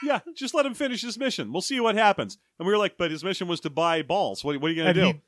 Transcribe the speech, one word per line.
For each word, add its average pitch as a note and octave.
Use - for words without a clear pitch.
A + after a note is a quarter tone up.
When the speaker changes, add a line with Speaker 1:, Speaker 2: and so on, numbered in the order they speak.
Speaker 1:
yeah, C#4
just C4
let D4
him C4
finish B3+
his A3
mission. F3
We'll F3+
see C4
what A3+
happens. G3
And E3
we G3+
were G#3+
like, G#3
"But E3+
his D#3
mission F#3+
was F3
to D#3+
buy D#3+
balls. D3
What, C#3+
what D#3
are E3
you D#3+
gonna F3+
Speaker 2:
And F3+
Speaker 1:
do?" D3+